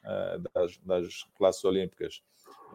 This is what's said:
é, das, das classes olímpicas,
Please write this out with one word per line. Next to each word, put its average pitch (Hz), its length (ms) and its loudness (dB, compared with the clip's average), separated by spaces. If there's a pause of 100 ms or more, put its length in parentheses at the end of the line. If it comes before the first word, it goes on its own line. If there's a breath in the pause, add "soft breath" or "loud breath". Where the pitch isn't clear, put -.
é, 95 340 -4 (160)
das, 90 260 0
das 90 440 -2 (140)
classes 92 260 4
olímpicas, 95 580 -2 (540 soft breath)